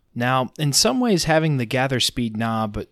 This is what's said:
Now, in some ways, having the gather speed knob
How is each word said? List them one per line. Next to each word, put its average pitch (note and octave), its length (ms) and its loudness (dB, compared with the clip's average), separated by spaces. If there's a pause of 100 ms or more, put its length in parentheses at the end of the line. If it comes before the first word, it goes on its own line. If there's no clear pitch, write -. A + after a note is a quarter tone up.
(140)
Now, B2 440 0
in D3 140 0
some A#3+ 260 2
ways, A3+ 260 2
having D#3 320 2
the B2 100 -2 (100)
gather C3 240 0
speed A2+ 360 -2
knob A2 560 -2